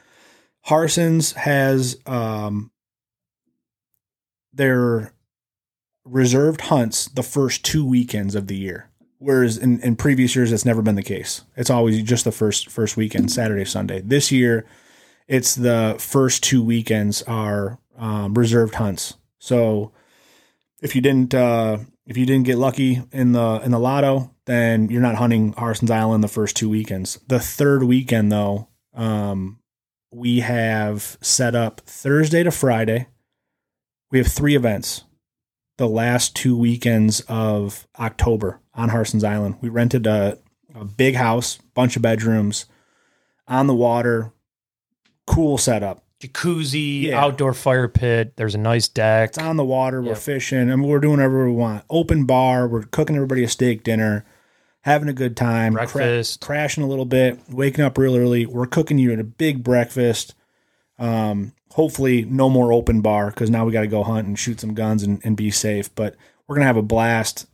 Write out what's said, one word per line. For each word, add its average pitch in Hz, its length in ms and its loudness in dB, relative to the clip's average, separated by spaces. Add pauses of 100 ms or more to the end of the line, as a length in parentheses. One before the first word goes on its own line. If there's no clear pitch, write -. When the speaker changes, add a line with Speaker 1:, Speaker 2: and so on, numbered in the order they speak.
(640)
Speaker 1:
Harson's 160 680 2
has, 135 640 0 (100)
um, 107 640 -6 (1800)
their 123 600 0 (920)
reserved 131 580 2
hunts 120 440 0
the 131 160 -6
first 135 420 -2
two 156 200 0
weekends 120 500 0
of 98 120 -4
the 98 100 -8
year, 92 320 -10 (300)
whereas 127 380 2
in, 120 240 2
in 120 160 0
previous 127 380 2
years, 120 180 2
it's 110 120 0
never 113 180 2
been 107 120 2
the 98 80 -2
case. - 400 -10 (140)
It's 123 140 -2
always 117 320 2
just 117 220 0
the 110 80 -2
first, - 380 -2
first 110 260 -4
weekend, 107 340 0
Saturday, 107 340 -2
Sunday. 98 360 -6
This 135 320 0
year, 120 340 2 (600)
it's 131 280 0
the 117 440 0
first - 440 0
two 127 220 2
weekends 110 580 -2
are, 107 560 -6 (180)
um, 107 380 -4
reserved 117 420 2
hunts. 101 380 -4 (240)
So 110 540 0 (880)
if 147 160 -6
you 127 60 2
didn't, 131 320 4
uh, 117 440 2 (280)
if 113 100 -12
you 127 80 0
didn't 131 220 2
get 127 100 2
lucky 127 460 0 (100)
in 127 200 2
the, 113 300 0
in 127 80 -2
the 117 80 2
lotto, 135 560 0 (120)
then 113 420 2
you're 120 140 0
not 120 140 2
hunting 113 360 2
Harson's 117 380 -2
Island 110 340 2
the 104 40 0
first 107 280 -4
two 110 140 -2
weekends. 107 580 -6
The 127 100 2
third 143 440 0
weekend, 123 500 2
though, 104 360 -2 (260)
um, 104 640 -6 (520)
we 120 300 0
have 110 800 -2
set 120 340 0
up 117 280 -2
Thursday 151 640 0
to 175 60 0
Friday. 117 580 0 (1000)
We 131 60 2
have 123 120 4
three 147 280 2
events 110 480 -2 (720)
the 127 120 -2
last 120 460 0
two 123 220 0
weekends 117 720 2
of 107 580 -4 (140)
October 107 580 -2 (160)
on 117 140 -2
Harson's 110 340 -2
Island. 104 380 -2
We 120 80 -8
rented 117 380 0
a, 104 320 0 (360)
a 107 120 -16
big 131 300 0
house, 120 420 -2 (160)
bunch 123 220 2
of 120 60 -4
bedrooms, 110 640 0 (800)
on 131 200 0
the 135 80 2
water, 120 580 0 (920)
cool 151 320 2
setup. 101 440 -2 (180)
Speaker 2:
Jacuzzi, 147 840 -4
Speaker 1:
Yeah. 135 200 0
Speaker 2:
outdoor 139 320 0
fire 127 320 0
pit. 117 500 0
There's 107 200 -4
a - 20 -4
nice 113 300 0
deck. 110 400 2
Speaker 1:
It's - 100 -12
on 160 180 -4
the 147 80 0
water. 131 380 -2
We're 120 60 -4
Speaker 2:
Yep. 107 100 -6
Speaker 1:
fishing. 135 400 -4 (140)
I - 20 0
mean, 131 140 2
we're 147 100 4
doing 147 200 2
whatever 131 280 2
we 123 60 2
want. 117 360 -2
Open 160 360 2
bar. 127 420 4
We're 117 180 -2
cooking 156 300 -2
everybody 131 300 0
a 123 40 0
steak 120 360 0
dinner, 110 400 0 (560)
having 147 280 0
a 143 40 -2
good 127 240 -4
time, 113 380 0
cra- 110 120 -2
Speaker 2:
Breakfast. 120 540 -2
Speaker 1:
crashing 147 420 -4
a 135 60 -2
little 135 160 -4
bit, 127 340 2 (120)
waking 139 340 0
up 131 140 -2
real 131 180 4
early. 120 300 2
We're 123 200 -4
cooking 151 320 0
you 123 180 4
a 110 60 -4
big 131 400 -4
breakfast. 120 720 0 (640)
Um, 110 540 -2 (220)
hopefully 131 500 2
no 131 260 2
more 123 220 4
open 117 280 2
bar, 104 300 2
'cause 110 200 0
now 117 140 2
we 117 60 0
gotta 110 160 0
go 104 160 0
hunt 110 240 -2
and 101 100 -4
shoot 113 220 -6
some 107 160 -8
guns 110 300 0
and, 101 180 -2
and 107 140 -2
be 104 160 -2
safe. 104 420 -4
But 107 220 -6 (320)
we're 143 80 -6
gonna 143 100 4
have 123 100 4
a 110 60 2
blast, 113 720 0